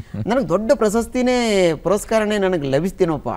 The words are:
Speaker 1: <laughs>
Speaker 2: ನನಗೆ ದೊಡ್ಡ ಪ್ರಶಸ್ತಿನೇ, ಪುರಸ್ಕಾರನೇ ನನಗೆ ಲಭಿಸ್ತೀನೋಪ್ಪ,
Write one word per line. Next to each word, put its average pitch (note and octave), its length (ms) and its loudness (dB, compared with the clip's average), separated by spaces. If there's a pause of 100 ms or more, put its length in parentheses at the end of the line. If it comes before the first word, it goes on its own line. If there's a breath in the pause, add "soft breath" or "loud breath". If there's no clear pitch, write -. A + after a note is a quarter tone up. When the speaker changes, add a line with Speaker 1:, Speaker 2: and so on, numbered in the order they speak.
Speaker 1:
<laughs> G#2+ 240 -8
Speaker 2:
ನನಗೆ A#3 200 0
ದೊಡ್ಡ G#3+ 260 0
ಪ್ರಶಸ್ತಿನೇ, A3+ 1000 2
ಪುರಸ್ಕಾರನೇ G#3 640 0
ನನಗೆ F3+ 320 0
ಲಭಿಸ್ತೀನೋಪ್ಪ, D#3+ 680 0